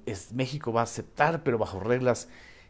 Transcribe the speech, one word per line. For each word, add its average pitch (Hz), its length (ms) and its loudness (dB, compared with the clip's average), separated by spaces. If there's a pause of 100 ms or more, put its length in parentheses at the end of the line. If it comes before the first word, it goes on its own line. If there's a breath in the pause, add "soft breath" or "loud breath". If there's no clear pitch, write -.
es, 98 280 -8
México 127 400 -2
va 113 80 4
a 117 40 2
aceptar, 147 580 -2
pero 117 140 2
bajo 98 220 -2
reglas 120 480 2 (420 loud breath)